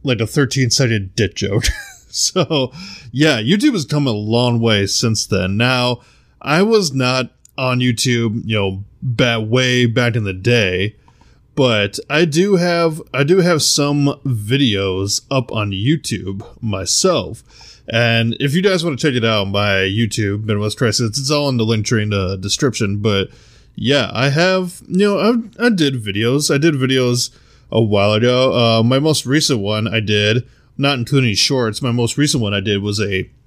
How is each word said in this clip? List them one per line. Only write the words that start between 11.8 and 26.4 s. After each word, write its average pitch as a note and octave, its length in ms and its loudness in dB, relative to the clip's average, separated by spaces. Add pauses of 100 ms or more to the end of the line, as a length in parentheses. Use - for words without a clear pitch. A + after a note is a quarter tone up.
I D3+ 160 2
do F3 300 2
have, E3+ 480 0 (100)
I C3+ 120 0
do F3 140 4
have E3+ 240 2
some C#3+ 640 0
videos G2+ 1040 -2
up C3 220 -2
on G#2 220 -4
YouTube G2 760 -4 (160)
myself. - 1300 -4
And A2+ 500 0
if C#3 160 -2
you F#3 80 2
guys F#3 220 2
wanna D#3 120 -2
check D3 180 0
it A#2+ 100 0
out, G#2+ 240 0
my G2+ 300 0
YouTube, G#2 680 -2
Midwest G#2+ 340 -2
Crisis, A2+ 400 0
it's C#3 140 -2
all D3 160 0
in C3 80 0
the A2+ 100 0
link A2 180 -2
tree G#2+ 200 0
in G#2+ 60 -4
the G2 260 -2
description. G2+ 640 -2
But G2+ 320 0 (440)
yeah, A#2+ 380 0
I B2 160 0
have, F3+ 580 0
you F3+ 120 -2
know, G3+ 200 2
I, A3+ 480 0
I A#3+ 40 4
did D#3 240 2
videos. A#2 600 0